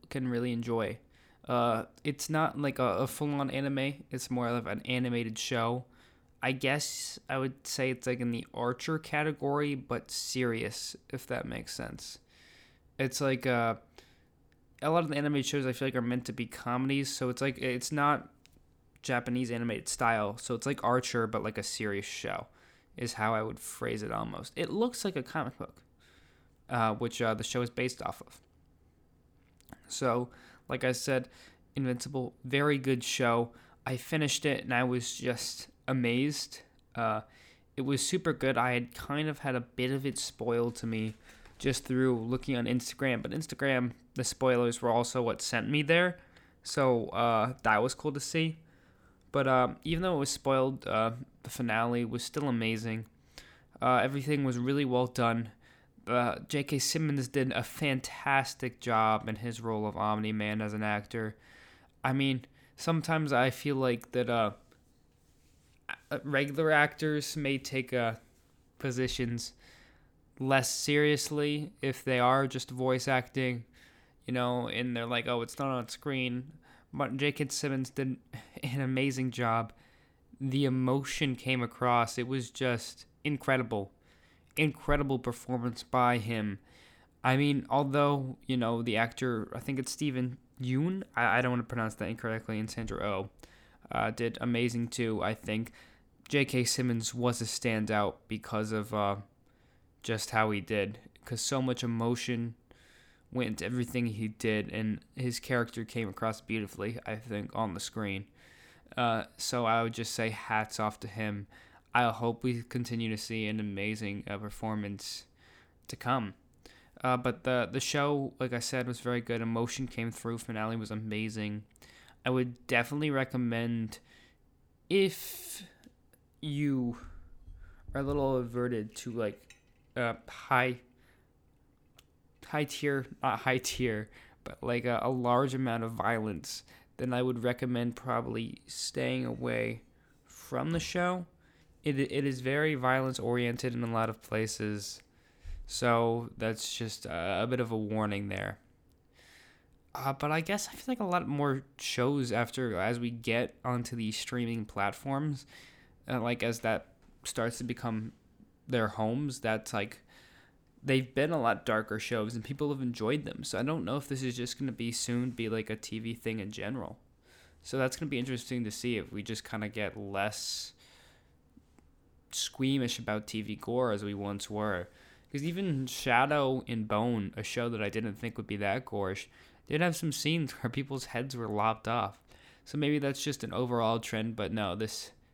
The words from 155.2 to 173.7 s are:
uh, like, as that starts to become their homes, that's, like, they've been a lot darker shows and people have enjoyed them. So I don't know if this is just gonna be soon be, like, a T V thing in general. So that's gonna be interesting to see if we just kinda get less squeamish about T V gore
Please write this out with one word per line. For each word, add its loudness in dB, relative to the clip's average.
uh, 0
like, 0
as 0
that 0
starts -2
to -6
become -4
their 2
homes, 0
that's, -2
like, -4
they've 2
been 4
a 2
lot 2
darker 0
shows -2
and -4
people -2
have -2
enjoyed 0
them. -8
So -4
I 0
don't 0
know -2
if -6
this -4
is -2
just -6
gonna -2
be -4
soon -2
be, -4
like, -2
a -2
T -8
V -6
thing -4
in -6
general. -6
So -4
that's 2
gonna -4
be 0
interesting -2
to -2
see -2
if -4
we -6
just -6
kinda -6
get -4
less -4
squeamish 0
about -2
T -4
V -6
gore 0